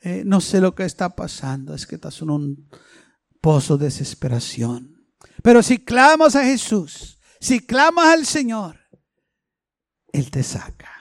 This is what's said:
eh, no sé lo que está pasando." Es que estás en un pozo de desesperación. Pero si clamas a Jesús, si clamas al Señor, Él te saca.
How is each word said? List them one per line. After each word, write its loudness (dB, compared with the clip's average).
eh, -8
no 4
sé 0
lo 2
que -6
está -6
pasando." -10
Es -14
que -14
estás -16
en -6
un -6
pozo 2
de -2
desesperación. -8
Pero 8
si 0
clamas 4
a 2
Jesús, -4
si -2
clamas 2
al 4
Señor, -6
Él -4
te -4
saca. -10